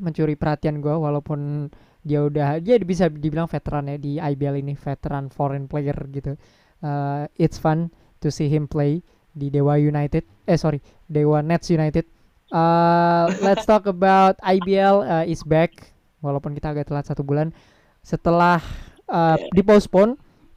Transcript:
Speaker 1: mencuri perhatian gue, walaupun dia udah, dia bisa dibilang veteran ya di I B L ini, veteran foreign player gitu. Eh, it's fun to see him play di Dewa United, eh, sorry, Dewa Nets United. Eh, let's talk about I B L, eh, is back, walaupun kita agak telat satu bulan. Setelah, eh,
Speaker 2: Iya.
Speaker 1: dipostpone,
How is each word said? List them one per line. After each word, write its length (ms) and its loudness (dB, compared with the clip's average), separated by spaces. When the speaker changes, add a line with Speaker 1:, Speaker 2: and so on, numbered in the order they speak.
Speaker 1:
mencuri 320 -2
perhatian 480 -2
gue, 80 -2
walaupun 800 -4
dia 240 0
udah, 320 -2
dia 240 2
bisa 240 0
dibilang 400 -4
veteran 400 -6
ya 80 -6
di 240 -6
I 160 -2
B 80 -6
L 160 -2
ini, 160 -6
veteran 560 -8
foreign 400 -6
player 240 -2
gitu. 240 -8
Eh, 400 -4
it's 160 -4
fun 320 -2
to 80 -4
see 240 -2
him 160 0
play 320 -2
di 160 -8
Dewa 320 2
United, 400 0
eh, 160 2
sorry, 160 -2
Dewa 320 2
Nets 320 -2
United. 320 0
Eh, 720 4
let's 240 2
talk 240 2
about 560 4
I 160 2
B 160 0
L, 240 4
eh, 320 -2
is 80 -8
back, 480 0
walaupun 320 -4
kita 160 -8
agak 160 -4
telat 240 -6
satu 160 -6
bulan. 240 0
Setelah, 560 2
eh, 320 2
Speaker 2:
Iya. 160 -10
Speaker 1:
dipostpone, 640 4